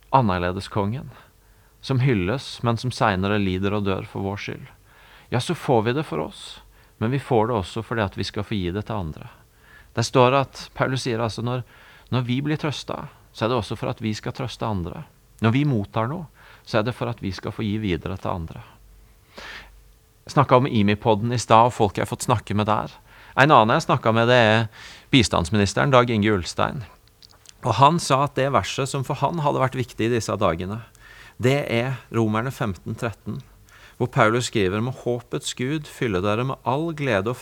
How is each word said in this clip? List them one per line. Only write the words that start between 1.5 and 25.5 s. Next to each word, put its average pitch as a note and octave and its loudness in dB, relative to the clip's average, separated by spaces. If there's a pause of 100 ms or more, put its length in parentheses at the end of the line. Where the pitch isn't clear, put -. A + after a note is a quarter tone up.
som C3 0
hylles, A#2 0
men A#2 0
som B2+ -4
senere G2+ 0
lider G2 0
og G#2 -4
dør G2 -2
for G2+ -6
vår G2 -6
skyld, - -12 (640)
ja, A#2+ -2
så F3+ -4
får A#2 2
vi A#2+ 0
det D#3 -4
for D#3 -6
oss, - -12 (520)
men A2+ -2
vi C#3 -2
får A2+ 2
det A2+ 0
også G2+ -6
fordi A2+ -2
at - -8
vi G2+ -4
skal - -8
få A2 -4
gi F2 -2
det G#2 -6
til A2 -6
andre. E2 -10 (640)
Det A#2 -2
står C3 6
at - -4 (100)
Paulus C3 -2
sier A#2 -2
altså, A2+ -4
når, B2 -2 (480)
når B2 0
vi B2 0
blir D3 -2
trøstet, - -6 (220)
så A2+ -2
er A2+ 0
det B2+ 2
også G#2+ -6
for B2+ -4
at - -12
vi G#2+ -2
skal - -8
trøste B2 -8
andre. G2+ -4 (420)
Når A2+ 4
vi C#3+ 2
mottar A2+ -2
noe, D#3+ -10 (340)
så A#2 0
er A2 0
det A#2+ -4
for A#2+ -4
at - -12
vi G2+ -6
skal G#2+ -8
få A#2 -4
gi G2+ 0
videre F#2 -2
til G2+ -6
andre. F2+ -8 (1600)
Jeg - -16
snakket C3+ 6
om B2+ 4
Imi-podden G#2+ 2
i - -2
stad, A2+ 6
og A#2+ -4
folk G#2+ 0
jeg G#2+ -2
har - -16
fått - -8
snakke G#2+ 0
med G#2 0
der. G#2+ 0 (480)
En D3 6
annen A#2 8
jeg D#3+ 0
snakket B2+ 2
med, A#2 4
det B2+ 8
er A2 6 (500)
bistandsministeren, G#2+ 2